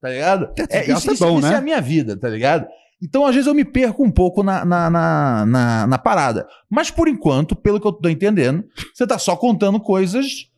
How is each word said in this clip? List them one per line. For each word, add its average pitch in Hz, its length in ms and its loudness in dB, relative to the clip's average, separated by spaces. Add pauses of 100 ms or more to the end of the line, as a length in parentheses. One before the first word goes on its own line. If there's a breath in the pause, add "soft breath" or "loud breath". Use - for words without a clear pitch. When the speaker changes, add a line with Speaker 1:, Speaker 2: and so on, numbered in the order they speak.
Speaker 1:
Tá 127 100 -10
ligado? 160 440 0
Speaker 2:
Teto 320 160 -6
de - 60 -2
Speaker 1:
É, 208 80 0
Speaker 2:
gasto 233 280 0
Speaker 1:
isso, 202 120 0
Speaker 2:
é - 20 4
bom, 170 80 4
Speaker 1:
isso, 147 80 2
Speaker 2:
né? 147 60 2
Speaker 1:
isso 160 80 2
é - 20 2
a 269 60 -2
minha 294 160 -2
vida, 131 360 -2
tá 120 120 -6
ligado? 123 380 0 (360 loud breath)
Então, 269 240 0
às 262 80 2
vezes, 262 120 2
eu 294 80 2
me 294 100 4
perco 254 380 0
um 233 80 4
pouco 185 320 2
na, 190 220 -2
na, 175 240 0
na, 151 580 0
na, 117 400 2
na 127 120 0
parada. 143 480 0 (240 loud breath)
Mas, 311 200 -2
por 330 180 2
enquanto, 156 460 0
pelo 208 240 0
que 208 80 -2
eu 208 60 0
tô 175 160 -4
entendendo, 170 560 0 (300 loud breath)
você 247 120 -2
tá 214 120 -2
só 175 180 -2
contando 202 420 0
coisas. 208 680 -2 (120)